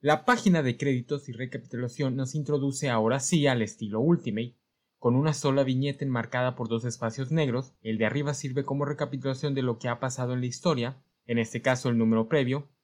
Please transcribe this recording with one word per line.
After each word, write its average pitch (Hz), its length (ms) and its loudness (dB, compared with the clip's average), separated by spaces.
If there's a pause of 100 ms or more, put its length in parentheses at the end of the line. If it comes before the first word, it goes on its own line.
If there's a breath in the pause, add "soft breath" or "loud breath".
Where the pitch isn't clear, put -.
La 143 220 4
página 202 380 4
de 123 140 0
créditos 135 520 -2
y - 20 -10
recapitulación 123 840 -4
nos 131 180 -4
introduce 139 560 -2
ahora 117 300 2
sí 143 260 2
al 127 160 4
estilo 107 380 -4
Ultimate, 123 580 0 (400)
con 120 180 2
una 151 160 2
sola 139 320 2
viñeta 135 400 0
enmarcada 127 520 -2
por 120 140 -6
dos 113 160 -2
espacios 120 440 -4
negros. 131 540 0
El 110 160 -4
de 110 80 2
arriba 143 260 -2
sirve 135 300 -4
como 139 220 -2
recapitulación 139 680 -4
de 135 80 -2
lo 123 160 0
que 123 120 -6
ha 117 100 -4
pasado 127 340 -4
en 127 60 -2
la 123 80 -2
historia, 127 560 -2 (240)
en 120 100 0
este 113 240 -2
caso 127 280 2
el 120 100 2
número 113 280 4
previo 135 440 0 (120)